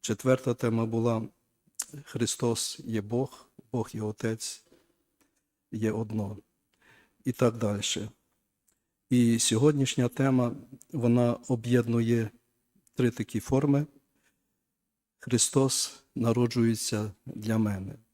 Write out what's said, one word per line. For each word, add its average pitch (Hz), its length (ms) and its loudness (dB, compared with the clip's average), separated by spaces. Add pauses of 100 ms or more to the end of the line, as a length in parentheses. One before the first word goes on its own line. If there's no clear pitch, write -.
Четверта 123 540 0
тема 113 320 0
була: 113 420 0 (760)
Христос - 800 -4
є 110 160 -4
Бог, 120 480 -6 (240)
Бог 117 200 -2
є 110 100 -8
Отець, 110 600 -6 (1080)
є 107 200 -2
одно. 107 460 -6 (880)
І 131 80 -2
так 120 240 2
дальше. 104 540 -4 (1000)
І 117 280 4
сьогоднішня 131 720 2
тема, 127 480 2 (360)
вона 120 400 4
об'єднує 117 1000 0 (640)
три 123 160 2
такі 113 300 -6
форми. 143 460 2 (1300)
Христос - 840 0 (120)
народжується 113 1000 0 (140)
для 110 320 -4
мене. 98 360 -2 (200)